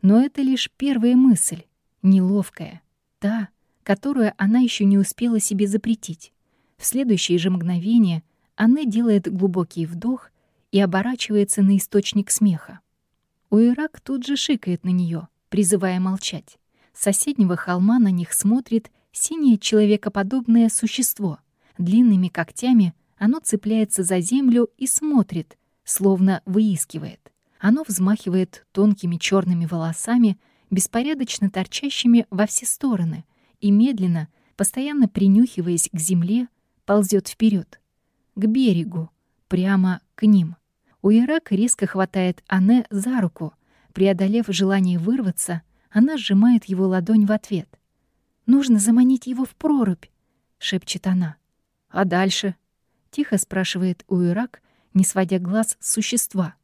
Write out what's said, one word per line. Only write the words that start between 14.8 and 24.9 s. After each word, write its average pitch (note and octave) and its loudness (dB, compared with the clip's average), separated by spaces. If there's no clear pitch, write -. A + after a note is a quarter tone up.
на F3+ -4
нее, E3+ -2
призывая F#3 0
молчать. - -6
С - -10
соседнего G3 0
холма F#3 2
на G#3+ 6
них F3 -2
смотрит — A3+ 0
синее D4 0
человекоподобное G#3+ 2
существо. G#3+ -4
Длинными F#3+ 2
когтями G3+ 0
оно A#3+ 0
цепляется G#3+ -2
за F#3 -2
землю A#3+ 2
и C4 -8
смотрит, B3 -2